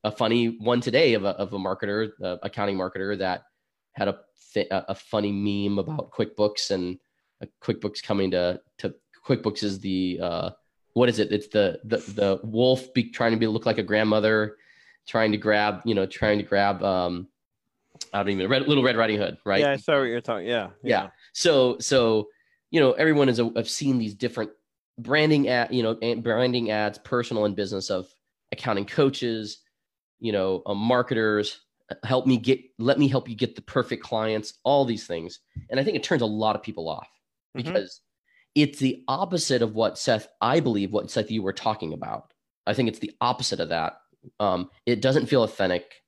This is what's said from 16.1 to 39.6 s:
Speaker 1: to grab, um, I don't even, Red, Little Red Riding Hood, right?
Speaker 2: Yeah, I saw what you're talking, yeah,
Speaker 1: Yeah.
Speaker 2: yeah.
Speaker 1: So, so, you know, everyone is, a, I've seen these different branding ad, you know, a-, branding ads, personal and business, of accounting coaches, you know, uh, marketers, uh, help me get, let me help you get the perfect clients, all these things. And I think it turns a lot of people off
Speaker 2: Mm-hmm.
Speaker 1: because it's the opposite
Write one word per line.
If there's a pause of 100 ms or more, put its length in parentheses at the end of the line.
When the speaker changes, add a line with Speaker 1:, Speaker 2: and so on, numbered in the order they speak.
Speaker 1:
to
grab,
um, (840)
I
don't
even,
Red,
Little
Red
Riding
Hood,
right?
Speaker 2:
Yeah,
I
saw
what
you're
talking,
yeah, (140)
Speaker 1:
Yeah.
Speaker 2:
yeah. (240)
Speaker 1:
So,
so, (420)
you
know,
everyone
is,
a,
I've
seen
these
different (480)
branding
ad,
you
know,
a-,
branding
ads,
personal
and
business,
of (440)
accounting
coaches, (600)
you
know,
uh,
marketers, (300)
uh, (100)
help
me
get, (180)
let
me
help
you
get
the
perfect
clients, (100)
all
these
things. (300)
And
I
think
it
turns
a
lot
of
people
off (480)
Speaker 2:
Mm-hmm.
Speaker 1:
because (520)
it's
the
opposite